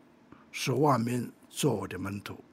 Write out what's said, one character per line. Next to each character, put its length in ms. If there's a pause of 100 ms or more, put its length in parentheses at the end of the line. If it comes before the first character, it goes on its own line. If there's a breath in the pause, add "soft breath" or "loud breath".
(500 loud breath)
使 220
万 280
民 300 (180)
做 260
我 120
的 120
门 240
徒 200 (100)